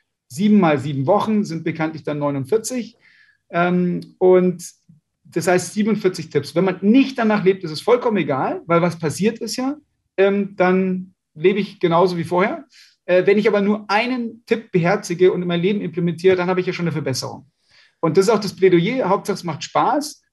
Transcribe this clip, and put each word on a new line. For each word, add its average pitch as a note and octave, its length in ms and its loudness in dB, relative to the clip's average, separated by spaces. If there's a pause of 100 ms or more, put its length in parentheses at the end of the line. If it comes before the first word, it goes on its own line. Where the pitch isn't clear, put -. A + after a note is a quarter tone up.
(280)
Sieben G#3 320 2
mal D#3 180 4
sieben C3+ 280 -4
Wochen G3+ 380 2
sind D#3+ 200 -8
bekanntlich D#3+ 400 -6
dann D3 140 -6
neunundvierzig. G#3 800 -4 (540)
Ähm, F3 680 -2
und F#3 460 2 (600)
das E3+ 240 -4
heißt F3+ 260 0
siebenundvierzig G3+ 560 -2
Tipps. - 240 -4
Wenn F3 100 2
man F3+ 180 -2
nicht B3+ 360 4
danach G#3+ 240 2
lebt, F#3+ 220 2
ist D#3 80 -6
es D3 80 -10
vollkommen A#3+ 360 2
egal, E3 500 -2
weil E3+ 140 4
was E3+ 160 0
passiert F#3 440 -2
ist A3+ 160 -8
ja, C4+ 200 -4 (400)
ähm, G3 380 0
dann F#3 600 0 (200)
lebe F#3 240 2
ich - 220 -6
genauso F3 360 2
wie E3+ 60 -2
vorher. G3+ 420 -2 (420)
Äh, F3+ 200 4
wenn G3+ 120 4
ich G#3+ 100 2
aber G3+ 120 2
nur G#3 280 -2
einen A#3 580 -4
Tipp A3+ 240 -4
beherzige F3+ 640 0
und F3+ 100 -4
in F3 60 -6
mein F3 120 -2
Leben G3+ 200 0
implementiere, F3 560 0
dann F3+ 120 -2
habe F#3 120 -2
ich F3 80 -4
ja F3 40 -4
schon F3 120 -6
eine D#3+ 80 -2
Verbesserung. C3 580 -8 (480)
Und E3 180 0
das F#3+ 100 4
ist A3+ 40 2
auch G#3+ 80 4
das G3+ 160 -6
Plädoyer, F#3 540 2
Hauptsache G3 260 -2
es - 80 -12
macht E3 220 -8
Spaß A3+ 580 -2 (100)